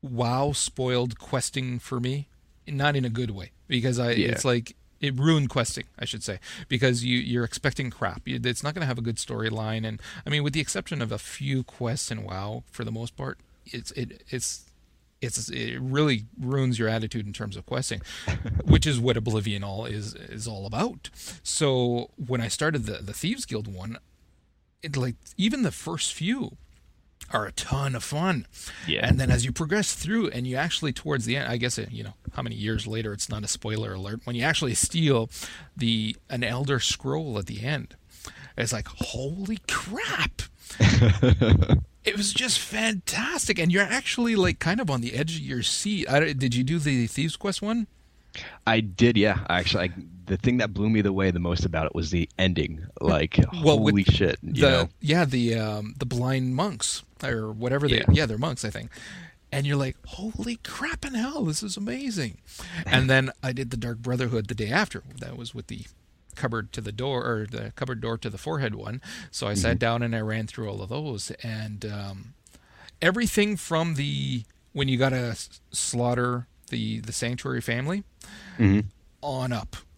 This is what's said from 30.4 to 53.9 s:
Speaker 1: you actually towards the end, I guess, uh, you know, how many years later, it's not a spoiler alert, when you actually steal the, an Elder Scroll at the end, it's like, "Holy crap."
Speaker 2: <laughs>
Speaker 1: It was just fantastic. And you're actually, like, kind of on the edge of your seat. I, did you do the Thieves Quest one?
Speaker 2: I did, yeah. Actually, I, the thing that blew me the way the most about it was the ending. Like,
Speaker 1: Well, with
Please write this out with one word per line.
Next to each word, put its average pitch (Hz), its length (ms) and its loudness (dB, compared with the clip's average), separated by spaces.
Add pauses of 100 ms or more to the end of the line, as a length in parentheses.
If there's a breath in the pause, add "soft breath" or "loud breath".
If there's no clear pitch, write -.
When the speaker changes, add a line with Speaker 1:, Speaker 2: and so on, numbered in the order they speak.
Speaker 1:
you 127 100 -4
actually 156 360 0
towards 135 320 -2
the 120 140 0
end, 131 100 -4
I 117 80 -2
guess, 120 220 -2
uh, 104 120 -4
you 110 140 -10
know, 104 80 -12 (220)
how 135 80 -4
many 113 120 -6
years 110 320 -2
later, 107 280 -4
it's - 160 -6
not 107 140 -6
a 101 40 -6
spoiler 107 460 -4
alert, 98 300 -8
when 120 120 -4
you 120 60 0
actually 143 320 2
steal 135 560 4 (440 loud breath)
the, 113 420 0 (120)
an 127 160 -2
Elder 131 360 0
Scroll 139 580 -2
at 92 80 -4
the 104 180 -8
end, 135 320 -4 (600 loud breath)
it's 117 160 0
like, 107 140 -6
"Holy 180 760 -4
crap." - 760 -4 (360 loud breath)
Speaker 2:
<laughs> 113 1000 8 (240)
Speaker 1:
It 214 140 2
was 202 160 0
just 240 240 0
fantastic. 220 1000 -2
And 170 140 4
you're 190 100 6
actually, 233 540 2
like, 180 220 4
kind 180 200 2
of 220 120 0
on 131 100 2
the 117 140 -4
edge 160 220 0
of 156 40 -6
your 131 220 -4
seat. - 440 0
I, 151 280 4
did 131 200 2
you 123 80 4
do 151 160 2
the 135 280 2
Thieves 151 280 -2
Quest - 280 -4
one? 220 240 0 (800 loud breath)
Speaker 2:
I 113 140 6
did, 113 360 6
yeah. 101 220 6 (100)
Actually, 90 360 2
I, 90 80 -2 (340)
the 95 100 0
thing 123 220 4
that 104 160 2
blew 101 160 2
me 110 100 6
the 98 140 4
way 95 160 4
the 87 100 2
most 87 240 2
about 80 220 2
it - 80 -2
was 82 160 -2
the 85 180 2 (100)
ending. 82 460 2 (160)
Like, 80 380 4 (240)
Speaker 1:
Well, 147 180 8
with 107 120 6